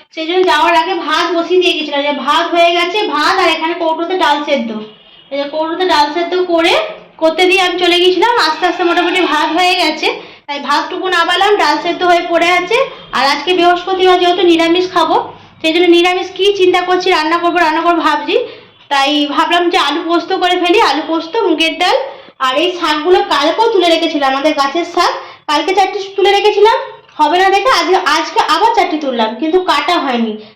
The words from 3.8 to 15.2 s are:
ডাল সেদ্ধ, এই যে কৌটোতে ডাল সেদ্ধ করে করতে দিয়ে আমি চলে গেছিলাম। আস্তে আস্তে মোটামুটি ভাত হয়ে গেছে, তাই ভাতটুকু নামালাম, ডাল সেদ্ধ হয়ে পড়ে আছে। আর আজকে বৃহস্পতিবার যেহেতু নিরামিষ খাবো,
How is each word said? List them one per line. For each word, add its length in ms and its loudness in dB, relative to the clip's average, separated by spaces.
ডাল 260 0
সেদ্ধ, 280 -2
এই 60 -6
যে 120 -4
কৌটোতে 360 -4
ডাল 280 0
সেদ্ধ 200 -4
করে 260 2
করতে 280 0
দিয়ে 160 2
আমি 180 -2
চলে 200 2
গেছিলাম। 380 2
আস্তে 280 -2
আস্তে 180 -2
মোটামুটি 380 0
ভাত 360 0
হয়ে 180 2
গেছে, 460 -2
তাই 120 -8
ভাতটুকু 480 -4
নামালাম, 480 2
ডাল 280 2
সেদ্ধ 200 -4
হয়ে 260 2
পড়ে 200 2
আছে। 260 0
আর 140 -2
আজকে 280 0
বৃহস্পতিবার 680 2
যেহেতু 220 2
নিরামিষ 500 2
খাবো, 420 0